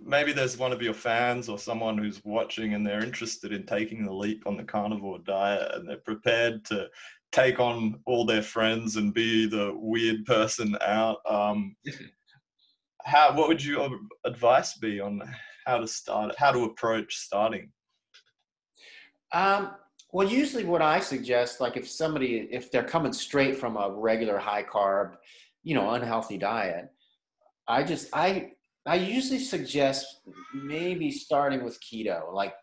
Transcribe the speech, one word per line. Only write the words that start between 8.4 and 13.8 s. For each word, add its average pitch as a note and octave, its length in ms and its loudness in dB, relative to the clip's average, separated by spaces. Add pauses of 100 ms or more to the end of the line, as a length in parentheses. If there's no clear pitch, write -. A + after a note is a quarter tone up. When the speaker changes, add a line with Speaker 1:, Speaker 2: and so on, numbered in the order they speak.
Speaker 1:
friends A2 540 0
and G#2 160 2
be A2+ 340 4
the G2+ 260 0
weird A2 520 0
person A2 560 2
out, A2 380 2 (100)
um, G#2 560 0
Speaker 2:
<laughs> - 1200 -18
Speaker 1:
how, D3 320 8
what D#3 100 4
would D#3+ 160 2
your C#3+ 260 -2 (360)